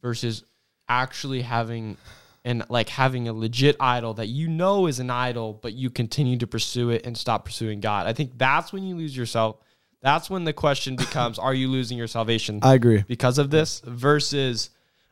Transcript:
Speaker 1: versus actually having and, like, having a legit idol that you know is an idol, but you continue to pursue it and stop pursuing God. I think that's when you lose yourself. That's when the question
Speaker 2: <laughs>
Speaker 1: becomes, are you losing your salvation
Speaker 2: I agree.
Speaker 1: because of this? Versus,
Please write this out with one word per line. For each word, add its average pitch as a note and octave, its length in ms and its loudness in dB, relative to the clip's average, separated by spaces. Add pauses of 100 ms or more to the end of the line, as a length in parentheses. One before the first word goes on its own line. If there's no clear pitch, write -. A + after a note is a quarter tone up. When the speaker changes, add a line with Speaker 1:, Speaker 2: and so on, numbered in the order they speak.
Speaker 1:
versus A#2 420 -4 (440)
actually B2+ 540 -2
having A#2 560 -4 (480)
and, A#2+ 240 -2
like, A#2 200 0
having B2+ 380 0
a A2+ 60 -4
legit A#2 460 2
idol B2 360 0
that G#2+ 120 -6
you C#3+ 200 -4
know F#3 400 2
is B2+ 120 -2
an B2+ 100 -4
idol, A#2+ 440 -2
but G#2+ 200 -10
you B2+ 160 -4
continue B2 480 0
to A#2+ 100 -2
pursue A#2+ 420 -2
it A#2 160 0
and A#2 120 -8
stop A2+ 280 -2
pursuing G#2+ 340 -6
God. G#2 280 0
I A2+ 60 0
think B2+ 240 -4
that's C3+ 360 2
when F#3+ 100 -8
you F#3 140 -6
lose D3+ 180 -8
yourself. A2+ 420 -2 (440)
That's C#3+ 280 2
when F#3 140 -4
the D#3 100 -2
question C#3 420 0
Speaker 2:
<laughs> - 20 -6
Speaker 1:
becomes, A#2+ 420 -2
are C3 140 0
you C3 160 0
losing B2+ 280 -2
your A#2 100 -6
salvation A2 540 0
Speaker 2:
I C3 140 10
agree. A#2 320 6
Speaker 1:
because B2 300 2
of C#3+ 120 2
this? D#3 360 2
Versus, C3+ 840 0 (420)